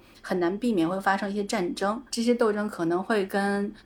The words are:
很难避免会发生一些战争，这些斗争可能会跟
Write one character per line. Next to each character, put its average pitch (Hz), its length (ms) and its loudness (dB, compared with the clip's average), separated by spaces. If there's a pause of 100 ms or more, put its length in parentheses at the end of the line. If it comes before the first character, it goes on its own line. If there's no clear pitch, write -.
(220)
很 185 180 -2
难 175 180 2
避 240 160 0
免 165 140 4
会 185 120 -2
发 196 180 4
生 202 140 -4
一 - 20 -6
些 208 100 -2
战 196 300 -2
争， 214 380 -2
这 233 100 -4
些 240 140 4
斗 226 180 2
争 208 160 -2
可 175 160 -4
能 170 160 2
会 202 240 0
跟 202 480 0 (120)